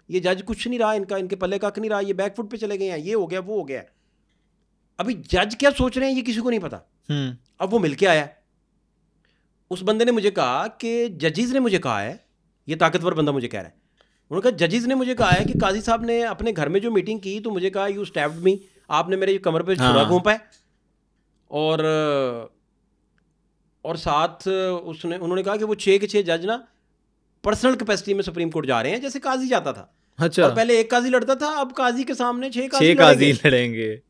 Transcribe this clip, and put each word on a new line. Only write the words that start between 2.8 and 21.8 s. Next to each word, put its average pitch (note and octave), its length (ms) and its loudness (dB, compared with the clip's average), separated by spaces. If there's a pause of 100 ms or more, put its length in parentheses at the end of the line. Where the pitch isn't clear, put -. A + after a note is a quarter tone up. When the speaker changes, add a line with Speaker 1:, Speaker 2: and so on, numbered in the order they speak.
Speaker 1:
हैं, E3+ 80 -6
ये E3+ 160 -6
हो G3 140 0
गया, F3+ 120 -6
वो G3+ 180 -6
हो F3 60 -2
गया। C3 200 -10 (1160)
अभी A3 140 -4
जज G3+ 420 -2
क्या C#4+ 160 4
सोच B3+ 260 -2
रहे C4+ 120 0
हैं, C4+ 60 0
ये B3+ 60 0
किसी A3+ 200 -4
को B3 80 -2
नहीं A3+ 100 0
पता। A#2+ 220 -8 (280)
Speaker 2:
हम्म। C3+ 280 -4 (220)
Speaker 1:
अब F#3+ 100 -2
वो A3+ 100 2
मिल D3+ 160 0
के G3 100 2
आया, D3+ 240 4 (1400)
उस F3+ 100 -8
बंदे A3 240 2
ने B3 60 4
मुझे G#3 200 2
कहा D#3 360 0
कि A#3 420 -4
जजेस D#3+ 400 -2
ने C4+ 100 0
मुझे G3+ 200 2
कहा A#2+ 200 -2
है, A#2+ 280 -8 (420)
ये D#3+ 60 -4
ताकतवर E3 380 2
बंदा D#3 180 2
मुझे B2+ 160 -2
कह G#2+ 120 -10
रहा E2+ 80 -12
है, D#2+ 60 -20 (580)
उन्होंने G3 200 0
कहा, E3+ 160 0
जजेस A3+ 160 -2
ने B3+ 120 0
मुझे B3+ 200 0
कहा G#3 160 2
है F3+ 140 4
कि - 140 -2
काजी G3+ 220 0
साहब A3+ 240 0
ने A#3 160 0
अपने A3 300 -4
घर D3+ 180 -2
में G3 120 0
जो A#3 100 -2
मीटिंग G#3 280 0
की, G3 200 -8
तो A3 100 -6
मुझे F#3 200 -2
कहा, G3 180 -2
'You G3+ 160 -6
stabbed D#3+ 400 -4
me, F#3+ 140 4 (320)
आपने E3+ 280 0
मेरे F#3+ 200 2
कमर E3 260 0
पे F#3 120 0
छुरा B2+ 120 4
Speaker 2:
हाँ। A#2+ 220 4
Speaker 1:
घोंपा F3+ 220 4
है।' A3 180 -4 (1000)
और, D#3 280 0 (2000)